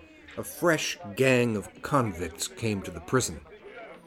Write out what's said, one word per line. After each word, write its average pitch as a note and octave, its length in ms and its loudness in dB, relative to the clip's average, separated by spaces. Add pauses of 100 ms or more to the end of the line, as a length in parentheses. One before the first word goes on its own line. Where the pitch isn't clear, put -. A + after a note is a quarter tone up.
(360)
a A2 80 -6
fresh - 540 0 (180)
gang A#2+ 400 6
of - 240 -6
convicts F#2+ 680 0
came G#2 360 -2
to - 80 -8
the E2 100 -10
prison. G#2 400 0 (680)